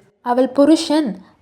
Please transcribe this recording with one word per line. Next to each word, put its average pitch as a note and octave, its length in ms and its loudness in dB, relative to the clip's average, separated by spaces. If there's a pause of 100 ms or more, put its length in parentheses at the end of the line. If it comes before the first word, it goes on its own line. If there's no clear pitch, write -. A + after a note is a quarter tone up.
(260)
அவள் B3+ 240 0
புருஷன் D4 580 2 (340)